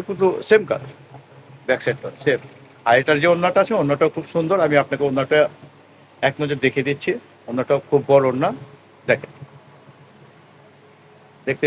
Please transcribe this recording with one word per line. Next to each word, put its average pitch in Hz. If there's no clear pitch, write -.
কিন্তু 190
সেম 214
কাজ, 110
ব্যাক 127
সাইডটা 123
সেম। 135
আর 117
এটার 151
যে 170
ওড়নাটা 180
আছে, 226
ওড়নাটাও 143
খুব 160
সুন্দর, 170
আমি 147
আপনাকে 139
ওড়নাটা 135
এক 139
নজর 147
দেখিয়ে 127
দিচ্ছি। 139
ওড়নাটাও 131
খুব 143
বড় 139
ওড়না, 135
দেখেন, -
দেখতে 135